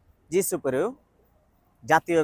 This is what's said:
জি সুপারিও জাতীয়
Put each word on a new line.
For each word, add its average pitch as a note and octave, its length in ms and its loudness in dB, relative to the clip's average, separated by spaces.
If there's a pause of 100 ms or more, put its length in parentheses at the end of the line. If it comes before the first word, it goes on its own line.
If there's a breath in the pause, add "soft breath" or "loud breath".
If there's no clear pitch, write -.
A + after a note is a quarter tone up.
(300)
জি F3 100 0 (100)
সুপারিও C#3 360 -2 (960)
জাতীয় D#3+ 400 2